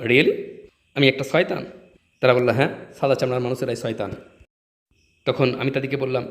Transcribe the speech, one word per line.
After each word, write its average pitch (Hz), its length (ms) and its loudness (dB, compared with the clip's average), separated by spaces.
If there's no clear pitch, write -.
"Really? 123 300 4
আমি 143 120 4
একটা 131 160 2
শয়তান?" 175 420 -2
তারা 131 140 6
বলল, 123 160 4
"হ্যাঁ, 127 200 2
সাদা 139 160 2
চামড়ার 127 260 -2
মানুষেরাই 123 340 -4
শয়তান।" 110 360 -6
তখন 127 340 0
আমি 135 120 -2
তাদেরকে 135 260 -4
বললাম, 127 340 -4